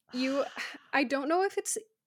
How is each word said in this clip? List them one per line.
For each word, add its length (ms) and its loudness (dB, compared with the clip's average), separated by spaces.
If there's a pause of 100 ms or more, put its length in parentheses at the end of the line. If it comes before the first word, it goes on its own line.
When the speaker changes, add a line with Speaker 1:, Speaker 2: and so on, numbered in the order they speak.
(120)
Speaker 1:
You, 320 2 (240)
Speaker 2:
<sighs> 240 -16
Speaker 1:
I 120 4
don't 240 0
know 160 4
if 120 0
it's, 220 -2 (280)